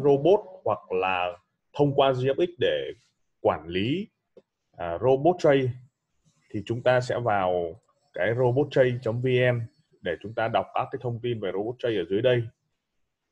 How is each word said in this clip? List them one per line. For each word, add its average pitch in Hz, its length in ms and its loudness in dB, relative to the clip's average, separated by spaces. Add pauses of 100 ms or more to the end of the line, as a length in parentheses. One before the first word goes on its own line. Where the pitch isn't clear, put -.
robot 147 360 4 (240)
hoặc - 280 -4
là 92 460 -2 (340)
thông 143 220 2
qua 135 180 4
G 127 80 -2
F 135 260 0
X 175 120 -8
để 76 340 -2 (480)
quản 85 280 -2
lý, 120 400 -2 (680)
à, 85 220 -6
robot 135 400 2
trade. 139 320 4 (800)
Thì 104 160 -6
chúng 120 160 -6
ta 127 180 4
sẽ 117 180 -4
vào 92 640 -2 (320)
cái 101 220 -2
robot 127 360 2
trade 127 320 2
chấm 117 180 -4
V 127 60 -2
N 123 340 2 (400)
để 87 200 -4
chúng 110 140 -12
ta 113 140 -2
đọc 98 260 0
các 127 160 -2
cái 135 120 -10
thông 117 200 -6
tin 120 180 -4
về 95 120 -4
robot 107 260 -6
trade 117 180 -2
ở 87 140 -2
dưới 101 120 0
đây. 123 200 2 (880)